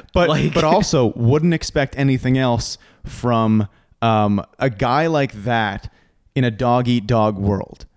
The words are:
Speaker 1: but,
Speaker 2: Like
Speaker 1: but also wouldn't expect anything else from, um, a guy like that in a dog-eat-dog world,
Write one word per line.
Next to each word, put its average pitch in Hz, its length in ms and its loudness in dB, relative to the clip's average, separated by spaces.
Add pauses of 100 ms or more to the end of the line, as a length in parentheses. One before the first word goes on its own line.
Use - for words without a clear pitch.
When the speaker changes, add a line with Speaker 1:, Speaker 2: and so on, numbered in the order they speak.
(140)
Speaker 1:
but, 175 160 4
Speaker 2:
Like 147 240 0
Speaker 1:
but 160 100 2
also 156 520 2
wouldn't 151 400 2
expect - 420 -4
anything 131 400 0
else 120 400 -2 (280)
from, 110 640 0 (360)
um, 107 420 2 (140)
a 135 100 0
guy 127 380 -2
like 143 260 -2 (100)
that 110 480 -4 (440)
in 127 80 0
a 120 80 0
dog-eat-dog 120 840 0
world, 98 480 -4 (120)